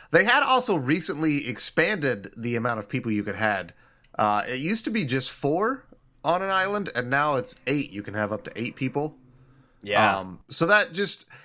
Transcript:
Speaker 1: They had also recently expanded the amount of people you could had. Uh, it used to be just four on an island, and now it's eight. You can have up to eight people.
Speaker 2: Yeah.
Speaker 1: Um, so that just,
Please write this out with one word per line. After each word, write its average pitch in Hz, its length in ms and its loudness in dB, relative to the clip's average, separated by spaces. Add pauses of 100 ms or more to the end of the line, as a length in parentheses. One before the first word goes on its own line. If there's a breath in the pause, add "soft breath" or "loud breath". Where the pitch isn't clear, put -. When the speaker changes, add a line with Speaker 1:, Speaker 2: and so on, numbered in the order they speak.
(120)
Speaker 1:
They 180 140 6
had 254 180 4
also 254 320 2
recently 151 720 0
expanded 143 880 0
the 117 220 -2
amount 117 220 -2
of 104 100 -10
people 120 200 -4
you 104 140 0
could 98 140 -6
had. 98 360 -2 (440 soft breath)
Uh, 104 320 4
it 127 100 -4
used 180 240 -2
to - 80 -4
be 214 140 0
just 127 260 -2
four 196 540 -2 (400)
on 170 160 2
an 190 80 -4
island, 196 440 0
and 123 160 -4
now 143 280 2
it's - 180 -4 (100)
eight. 139 260 -2
You 101 120 -8
can 104 120 -10
have 107 180 0
up 104 100 -8
to - 80 -12 (100)
eight 120 140 -6
people. 143 400 -4 (680 soft breath)
Speaker 2:
Yeah. 101 360 2
Speaker 1:
Um, 95 220 -10 (100)
so - 160 0
that 202 260 4
just, 175 340 -2 (200 loud breath)